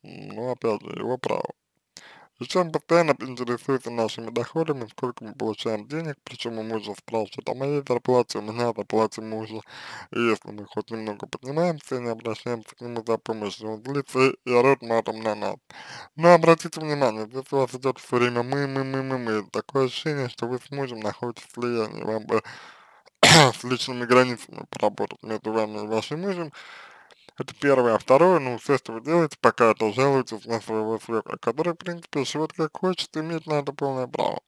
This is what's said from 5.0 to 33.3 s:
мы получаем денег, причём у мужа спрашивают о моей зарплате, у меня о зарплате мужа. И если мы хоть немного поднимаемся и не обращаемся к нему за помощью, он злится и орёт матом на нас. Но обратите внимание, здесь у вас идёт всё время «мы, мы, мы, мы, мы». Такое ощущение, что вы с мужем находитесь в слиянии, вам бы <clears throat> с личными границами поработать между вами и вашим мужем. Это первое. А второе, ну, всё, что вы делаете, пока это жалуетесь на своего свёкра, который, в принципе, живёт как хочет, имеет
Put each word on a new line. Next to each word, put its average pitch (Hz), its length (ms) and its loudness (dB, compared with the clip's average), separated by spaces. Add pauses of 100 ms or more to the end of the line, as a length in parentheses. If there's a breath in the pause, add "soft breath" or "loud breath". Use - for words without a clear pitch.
мы 107 120 -14
получаем 110 520 -4
денег, 151 360 -8
причём 117 340 -10
у 110 60 -6
мужа 107 340 -6
спрашивают - 500 -6
о 113 60 -4
моей 139 340 -2
зарплате, 123 520 2
у - 20 -6
меня 117 280 -2
о 110 40 -4
зарплате 107 480 0
мужа. 110 400 -8 (480 loud breath)
И - 100 -6
если 113 300 0
мы 104 160 -14
хоть - 240 -8
немного 110 380 -8
поднимаемся 151 720 -4
и - 20 -4
не 120 100 -4
обращаемся 113 680 -8
к - 60 -18
нему 120 240 -8
за 113 140 0
помощью, 110 500 -8
он 110 140 -10
злится 135 480 0 (120)
и 123 80 -4
орёт 127 300 6
матом 113 400 -2
на 110 140 0
нас. 101 220 -6 (580 loud breath)
Но 170 180 8
обратите 165 480 6
внимание, 131 460 0
здесь 131 240 -10
у 143 60 2
вас 127 180 0
идёт 127 240 -2
всё - 160 -6
время 120 260 2
«мы, 139 260 -2
мы, 135 180 -2
мы, 135 180 -4
мы, 131 160 -4
мы». 110 320 -2
Такое 131 340 0
ощущение, 139 420 -4
что 120 200 -6
вы 123 100 -4
с - 140 -12
мужем 131 280 -6
находитесь 120 460 -6
в - 80 -20
слиянии, 113 480 -2
вам 110 240 -4
бы 113 160 0 (400 loud breath)
<clears throat> - 400 -6
с 151 420 8
личными 123 420 -4
границами 123 680 2
поработать - 500 -2
между 110 300 -6
вами 107 320 -2
и 107 40 -8
вашим 110 340 -2
мужем. 175 300 -4 (880 loud breath)
Это - 140 -10
первое. 127 400 4
А - 20 4
второе, 160 420 6
ну, 127 200 -4
всё, 139 180 2
что - 160 -4
вы 113 80 -8
делаете, 160 400 2
пока 113 300 6
это 110 220 0
жалуетесь 131 520 0
на 113 160 -2
своего 110 380 -2
свёкра, - 380 -4
который, 151 360 -2
в 170 40 -8
принципе, 170 460 -6
живёт 156 300 -4
как 160 240 -4
хочет, - 400 -2
имеет 160 300 -6